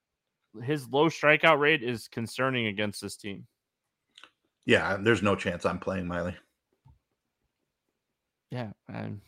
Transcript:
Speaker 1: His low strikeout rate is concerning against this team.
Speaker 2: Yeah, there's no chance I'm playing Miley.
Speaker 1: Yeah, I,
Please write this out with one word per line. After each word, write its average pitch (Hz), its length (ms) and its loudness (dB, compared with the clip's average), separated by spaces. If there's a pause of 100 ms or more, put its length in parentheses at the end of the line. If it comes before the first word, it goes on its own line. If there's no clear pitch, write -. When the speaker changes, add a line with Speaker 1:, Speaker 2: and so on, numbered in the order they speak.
(640)
Speaker 1:
His 135 260 -4
low 147 200 4
strikeout 151 500 6
rate 147 240 2
is 117 240 -4
concerning 123 600 -2
against 104 340 -4
this 101 160 -10
team. 107 300 -12 (1200)
Speaker 2:
Yeah, 95 320 2
there's 104 240 2
no 101 140 2
chance 90 300 -4
I'm 90 140 -2
playing 92 280 -6
Miley. 87 280 -4 (2250)
Speaker 1:
Yeah, 123 200 -6 (180)
I, 107 240 -8 (160)